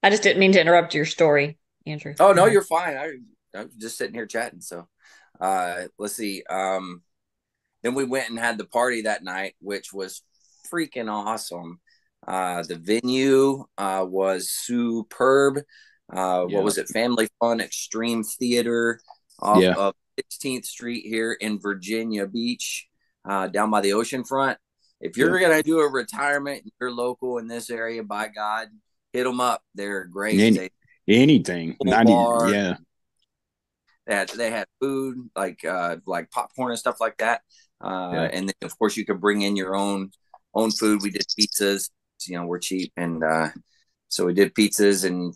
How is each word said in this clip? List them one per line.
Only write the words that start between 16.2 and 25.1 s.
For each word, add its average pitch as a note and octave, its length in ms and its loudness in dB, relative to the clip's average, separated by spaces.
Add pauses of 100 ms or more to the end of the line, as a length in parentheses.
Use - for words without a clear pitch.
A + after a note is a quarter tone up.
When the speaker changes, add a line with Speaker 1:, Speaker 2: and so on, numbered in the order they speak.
Speaker 3:
Yeah. G2+ 80 -2
Speaker 2:
what G2 80 2
was G#2 140 0
it? - 100 -6
Family A2+ 400 0 (120)
Fun A#2 200 2
Extreme A2+ 640 -4
Theater A#2 760 0 (400)
off G2+ 220 6
Speaker 4:
Yeah. F2+ 140 6
Speaker 2:
of G2 180 0 (240)
Sixteenth - 480 -8
Street A#2+ 400 -10
here A2+ 260 -2
in G#2+ 280 -6
Virginia G2+ 680 -4
Beach, A#2 640 -6 (360)
uh, F#2+ 240 -2
down G#2 220 -2
by G#2+ 100 2
the G2 140 0
ocean A#2 300 -2
front. C3+ 340 -2 (420)
If - 160 -10